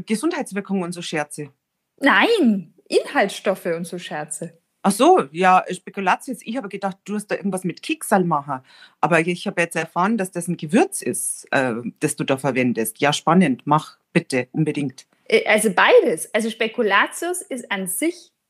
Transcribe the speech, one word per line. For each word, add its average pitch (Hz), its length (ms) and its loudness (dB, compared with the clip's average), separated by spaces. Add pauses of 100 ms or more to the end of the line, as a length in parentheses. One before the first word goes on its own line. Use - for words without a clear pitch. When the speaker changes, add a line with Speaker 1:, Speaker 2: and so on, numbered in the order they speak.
Speaker 1:
Gesundheitswirkungen 208 840 -4
und 170 100 -8
so 175 80 -12
Scherze. 147 480 -8 (500)
Speaker 2:
Nein, 247 720 2 (140)
Inhaltsstoffe 214 800 -2
und 170 200 -4
so 175 140 -12
Scherze. 160 580 -10 (260)
Speaker 1:
Ach 196 80 4
so, 269 400 6
ja, 185 380 4
Spekulatius. 196 760 -4
Ich 226 140 -10
habe 196 120 -8
gedacht, 190 340 -8
du 202 120 -6
hast 208 120 -6
da 175 80 -2
irgendwas 185 300 -4
mit 160 180 -6
Keksal 220 400 0
machen. 143 380 -2 (400)
Aber 160 180 4
ich 175 260 -2
habe - 160 -4
jetzt 170 140 -2
erfahren, 175 420 0
dass 185 140 -4
das 175 160 -6
ein 170 100 -4
Gewürz 185 440 0
ist, - 500 -6
äh, 127 220 2 (260)
das 147 160 -2
du 147 80 -6
da 135 140 0
verwendest. 123 640 -2
Ja, 143 140 2
spannend. 156 520 2
Mach 147 320 0 (160)
bitte, - 400 -2
unbedingt. 147 520 -2 (200)
Speaker 2:
Äh, - 200 2
also 214 280 2
beides. 226 600 4
Also 220 160 -2
Spekulatius 226 920 0
ist 247 280 -10
an 190 180 -4
sich - 440 -6 (180)